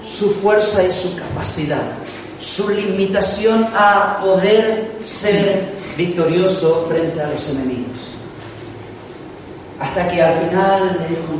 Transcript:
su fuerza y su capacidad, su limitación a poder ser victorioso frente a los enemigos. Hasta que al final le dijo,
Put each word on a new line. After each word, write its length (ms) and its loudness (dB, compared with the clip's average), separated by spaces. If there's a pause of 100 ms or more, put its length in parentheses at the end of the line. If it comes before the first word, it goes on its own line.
su 260 0
fuerza 520 4
y 80 4
su 260 -2
capacidad, 640 -4 (580)
su 300 -2
limitación 1040 2
a 480 4
poder 680 4 (140)
ser 680 0 (240)
victorioso 920 2
frente 320 0
a 80 -2
los 220 -4
enemigos. 640 -6 (1700)
Hasta 280 -2
que 140 2
al 120 4 (140)
final 520 2
le 80 -6
dijo, 320 -4